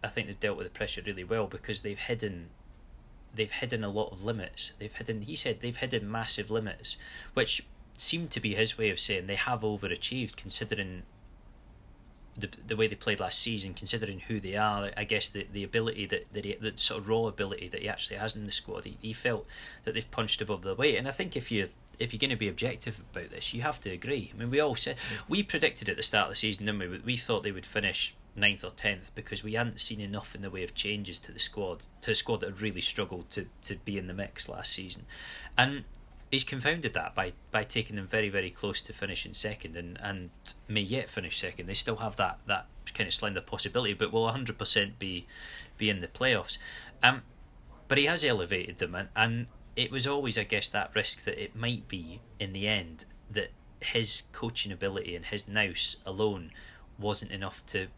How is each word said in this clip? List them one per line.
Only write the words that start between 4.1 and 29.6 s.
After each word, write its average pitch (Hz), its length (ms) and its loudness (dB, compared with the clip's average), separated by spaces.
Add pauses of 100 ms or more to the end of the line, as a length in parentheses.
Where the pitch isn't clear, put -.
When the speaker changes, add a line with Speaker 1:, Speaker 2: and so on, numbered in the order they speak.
Speaker 1:
of 92 120 -10
limits. 110 540 -4
They've 110 140 -8
hidden, 110 300 -4
he 127 140 -4
said, 113 240 0
they've 120 160 -2
hidden 113 340 -2
massive 110 400 -2
limits, 110 460 -2 (380)
which - 300 2 (320)
seemed 170 360 2
to - 80 -2
be 104 140 0
his 110 240 4
way 107 120 4
of 92 80 0
saying 92 280 2
they 98 100 -2
have 120 240 2
overachieved 107 760 0
considering 95 680 -4 (1300)
the, 101 120 -4 (180)
the 110 100 -2
way 110 100 6
they 104 80 0
played 101 260 0
last 92 200 2
season, 98 340 0
considering 101 460 -2
who 110 200 -2
they 98 160 -2
are. 104 400 4
I 104 80 0
guess 101 240 4
the, - 240 -4
the 101 120 -2
ability 110 420 0
that, - 260 0
that 104 120 -4
he, 101 100 -2
the 110 220 -4
sort 110 240 4
of 98 80 -6
raw 113 180 6
ability 98 420 -2
that - 140 -6
he 98 60 -2
actually - 280 -2
has 107 200 0
in 107 100 -6
the 98 60 -2
squad, - 320 -2
he, 101 180 -10
he 110 100 -4
felt 113 340 2 (380)
that 110 100 -2
they've 113 160 -2
punched - 300 2
above 98 220 0
their 95 120 0
weight. 127 220 6
And 120 120 2
I - 20 -2
think 185 260 -2
if 120 140 -2
you, 98 180 4 (300)
if 120 140 -2
you're 120 60 -4
gonna 135 180 4
be 110 120 2
objective 113 520 -2 (120)
about - 180 -8
this, - 220 -6
you 117 100 -2
have 151 200 0
to 101 80 -4
agree. 107 440 -2
I 101 40 -12
mean, 120 120 -2
we 139 100 6
all 151 160 6
said, - 200 2 (160)
Speaker 2:
Yeah. 107 60 -4 (100)
Speaker 1:
we 202 140 4
predicted 156 460 2
at 92 80 2
the - 60 2
start 101 260 6
of - 40 -4
the - 40 2
season, 101 300 2
didn't 104 140 0
we? 92 80 -2
We, 92 100 -6
we 123 180 -2
thought 117 260 2
they 104 100 0
would 95 140 -6
finish - 480 0 (220)
ninth 104 280 2
or 92 60 -4
tenth 98 440 -2
because - 280 -6
we 107 120 -4
hadn't 117 260 0